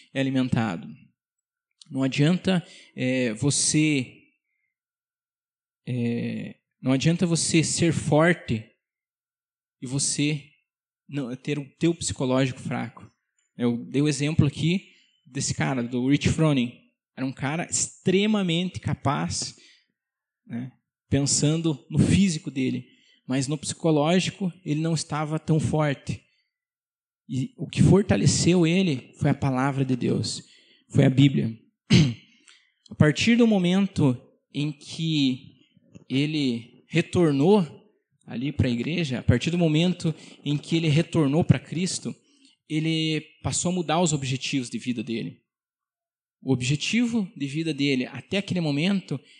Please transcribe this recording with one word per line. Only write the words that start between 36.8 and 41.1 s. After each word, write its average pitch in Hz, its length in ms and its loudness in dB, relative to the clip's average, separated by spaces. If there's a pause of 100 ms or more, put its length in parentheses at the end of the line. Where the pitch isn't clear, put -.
retornou 165 800 2 (600)
ali 123 240 -6
pra - 180 0
igreja, 131 500 -4
a - 40 -12
partir 127 260 0
do 170 80 -4
momento 170 560 0 (300)
em 147 120 -4
que 147 200 -4
ele 165 120 0
retornou 156 560 2